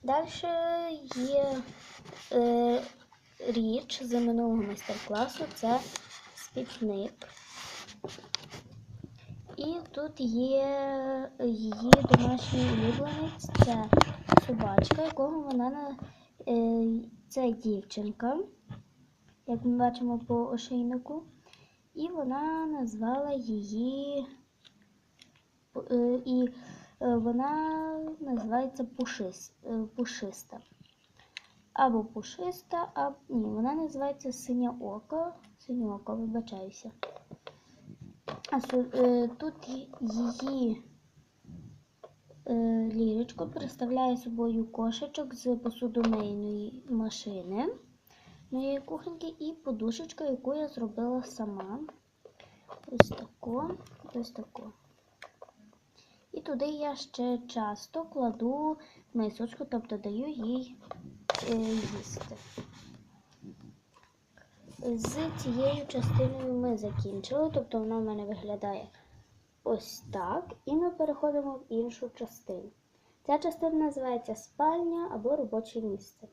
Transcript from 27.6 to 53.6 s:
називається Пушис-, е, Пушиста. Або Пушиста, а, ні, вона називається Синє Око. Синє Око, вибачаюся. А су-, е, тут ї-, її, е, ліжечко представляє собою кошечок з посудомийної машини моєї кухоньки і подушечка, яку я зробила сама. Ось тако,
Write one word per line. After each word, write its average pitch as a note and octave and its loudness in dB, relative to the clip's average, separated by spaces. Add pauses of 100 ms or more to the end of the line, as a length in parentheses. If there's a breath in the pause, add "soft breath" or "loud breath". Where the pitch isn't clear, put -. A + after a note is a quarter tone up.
називається B3+ 0
Пушис-, A#3 -4 (140)
е, A3+ 0 (100)
Пушиста. - -6 (1120 loud breath)
Або A#3 6
Пушиста, F4 -4
а, C#4 2 (180)
ні, A#3+ 2
вона A3 0
називається C#4 -2
Синє B3 0
Око. B3 -4 (240)
Синє A#3+ -2
Око, G#3+ -4
вибачаюся. A3 -6 (1600 loud breath)
А C#4 2
су-, B3 2
е, B3 6
тут D4+ -4 (160)
ї-, C4 -8 (640)
її, A#3+ 2 (1600)
е, A3+ 4
ліжечко A3+ 2
представляє B3+ 2
собою A#3 0
кошечок B3 -2
з B3 2
посудомийної A3 0
машини G#3+ -2 (840 loud breath)
моєї C4+ 0
кухоньки E4 -8
і D#4 -4
подушечка, A#3 -4
яку B3+ 0
я D4+ 0
зробила A#3+ -2
сама. G#3 -6 (1080 loud breath)
Ось B3 0
тако, C4 -8 (360)